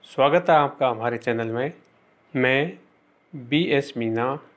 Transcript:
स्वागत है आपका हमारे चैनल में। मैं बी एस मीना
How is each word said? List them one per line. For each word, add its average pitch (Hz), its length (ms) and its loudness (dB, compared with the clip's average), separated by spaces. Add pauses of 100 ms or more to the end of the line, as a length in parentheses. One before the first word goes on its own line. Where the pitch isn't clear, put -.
स्वागत 147 460 2
है 165 60 6
आपका 139 320 2
हमारे 117 300 -4
चैनल 113 280 -4
में। 123 260 -4 (640)
मैं 131 380 0 (600)
बी 139 360 -2
एस 139 280 0
मीना 117 320 -2 (280)